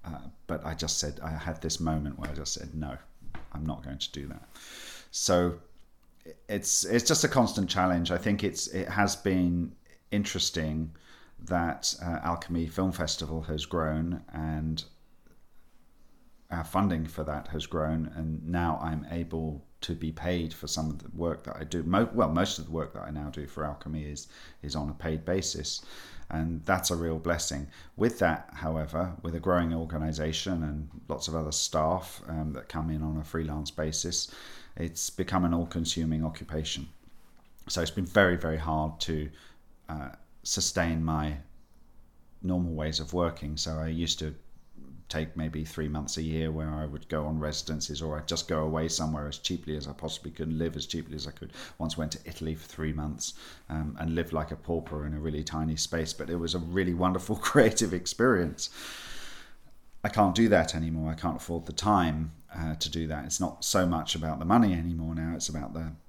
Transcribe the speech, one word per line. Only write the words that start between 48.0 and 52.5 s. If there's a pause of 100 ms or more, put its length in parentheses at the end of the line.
or
I'd
just
go
away
somewhere
as
cheaply
as
I
possibly
could
and
live
as
cheaply
as
I
could. (240)
Once
went
to
Italy